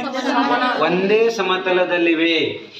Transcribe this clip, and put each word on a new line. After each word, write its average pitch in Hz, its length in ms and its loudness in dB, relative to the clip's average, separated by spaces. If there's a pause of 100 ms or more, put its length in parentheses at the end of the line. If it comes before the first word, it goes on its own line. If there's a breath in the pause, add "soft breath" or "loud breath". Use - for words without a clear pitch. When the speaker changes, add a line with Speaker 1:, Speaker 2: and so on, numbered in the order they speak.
Speaker 1:
ಸಮಾನ. 247 800 -2
Speaker 2:
ಒಂದೇ 196 480 2
ಸಮತಲದಲ್ಲಿವೆ. 175 1400 0 (140)